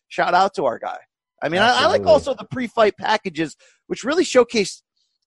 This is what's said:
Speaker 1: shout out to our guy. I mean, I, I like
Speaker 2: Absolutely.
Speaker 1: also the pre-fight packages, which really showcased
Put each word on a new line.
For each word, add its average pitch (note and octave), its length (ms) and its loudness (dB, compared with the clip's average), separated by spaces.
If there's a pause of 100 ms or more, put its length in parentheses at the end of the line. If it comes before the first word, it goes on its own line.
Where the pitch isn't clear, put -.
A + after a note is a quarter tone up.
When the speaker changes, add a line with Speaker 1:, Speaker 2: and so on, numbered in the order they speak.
Speaker 1:
shout F3 260 -2
out F#3 220 2
to E3+ 100 -4
our A2+ 140 -2
guy. F#2+ 220 -10 (420)
I C#3+ 80 -2
mean, F3 100 0
I, G#3+ 60 4
I B3 40 4
like C4 300 2
Speaker 2:
Absolutely. G3 100 2
Speaker 1:
also C#4 220 2
the A3 140 -14
pre-fight A3+ 500 0
packages, F3+ 600 -4 (320)
which - 160 -10
really D4+ 200 0
showcased A#3+ 560 0 (460)